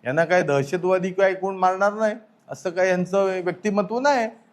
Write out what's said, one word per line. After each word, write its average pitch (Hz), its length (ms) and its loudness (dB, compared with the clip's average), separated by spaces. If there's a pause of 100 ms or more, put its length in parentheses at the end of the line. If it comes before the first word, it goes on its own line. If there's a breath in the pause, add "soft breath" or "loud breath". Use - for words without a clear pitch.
यांना 147 200 0
काय 180 180 2
दहशतवादी 180 680 0
काय 190 240 2
कोण 190 220 -6
मारणार 190 360 2
नाही 214 220 -2 (340)
असं 156 220 -8
काय 185 180 0
यांचं 185 540 0
व्यक्तिमत्व 196 580 -2
नाही. 269 280 2 (240)